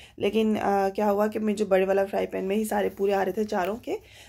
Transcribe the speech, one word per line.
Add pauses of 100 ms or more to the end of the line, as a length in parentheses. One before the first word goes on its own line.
(180)
लेकिन,
अ,
क्या
हुआ
कि
मुझे
बड़े
वाला
फ्राई
पैन
में
ही
सारे
पूरे
आ
रहे
थे
चारों
के, (300)